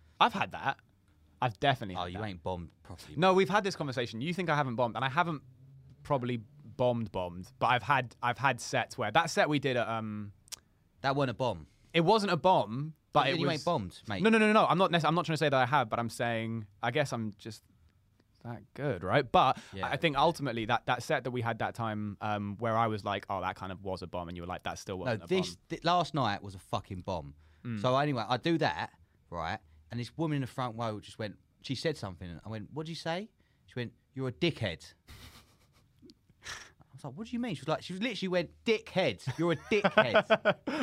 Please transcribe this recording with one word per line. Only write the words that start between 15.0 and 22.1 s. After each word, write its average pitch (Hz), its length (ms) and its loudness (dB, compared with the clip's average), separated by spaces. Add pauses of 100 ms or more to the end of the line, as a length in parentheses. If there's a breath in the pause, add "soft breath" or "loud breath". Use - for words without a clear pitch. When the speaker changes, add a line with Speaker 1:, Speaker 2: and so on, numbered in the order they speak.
Speaker 1:
I'm 156 120 4
not 175 100 2
trying 165 80 -2
to 147 60 0
say 156 100 4
that 135 120 4
I 123 40 4
have, 127 240 2
but 113 100 -2
I'm 117 100 -2
saying 113 560 -4 (180)
I 120 80 2
guess 135 200 0
I'm 113 280 -4
just - 240 -16 (800)
that 117 160 -12 (140)
good, 120 280 -4
right? 117 260 2
But 139 280 6 (160 loud breath)
Speaker 2:
Yeah. 95 160 -4
Speaker 1:
I 139 80 -2
think 151 180 0
ultimately 139 500 2
that, 117 200 0
that 120 180 -2
set 143 220 -2
that 131 60 -6
we 123 100 -2
had 113 180 -4
that 101 160 -2
time, 107 460 -4